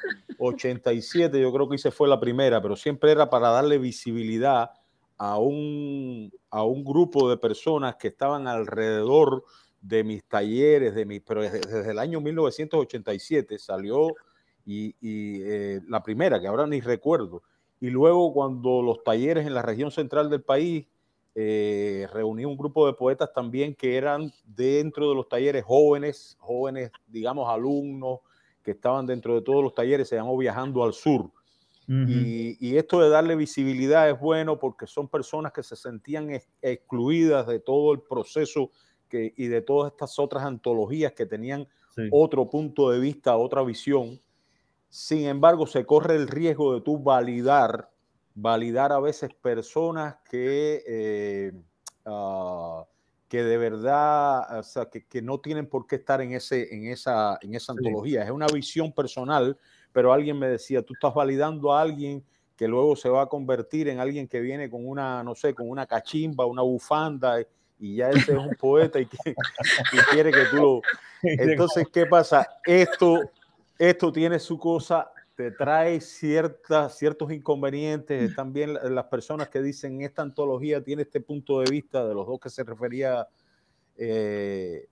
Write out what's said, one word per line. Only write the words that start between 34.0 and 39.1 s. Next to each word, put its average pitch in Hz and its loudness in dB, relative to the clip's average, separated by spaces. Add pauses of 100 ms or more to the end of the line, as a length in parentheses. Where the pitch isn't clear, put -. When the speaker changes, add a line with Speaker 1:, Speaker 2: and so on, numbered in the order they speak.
Speaker 1:
es 131 0
bueno 156 0
porque 139 -8
son 143 -8
personas 151 -6
que 139 -10
se - -16
sentían 143 -10
ex-, 135 -10 (100)
excluidas 135 0
de 117 -2
todo 147 2
el 139 -2
proceso 135 -4 (360)
que, 113 -6